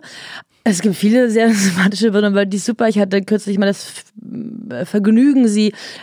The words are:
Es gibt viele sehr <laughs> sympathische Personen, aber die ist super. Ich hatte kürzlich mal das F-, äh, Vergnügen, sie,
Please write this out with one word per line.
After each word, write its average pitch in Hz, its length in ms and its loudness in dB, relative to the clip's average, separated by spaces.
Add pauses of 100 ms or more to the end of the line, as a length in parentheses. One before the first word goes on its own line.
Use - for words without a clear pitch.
(640)
Es 190 180 0
gibt 196 140 0
viele 233 340 2
sehr 226 200 2
<laughs> 226 40 2
sympathische 196 580 0
Personen, 208 220 2
aber 202 120 2
die 202 120 -4
ist 185 80 -6
super. 233 220 -2
Ich 208 100 0
hatte 196 240 0
kürzlich 202 380 -2
mal 202 80 2
das - 220 -4
F-, - 800 -14
äh, 123 140 -8
Vergnügen, 233 640 4
sie, 214 260 2 (300)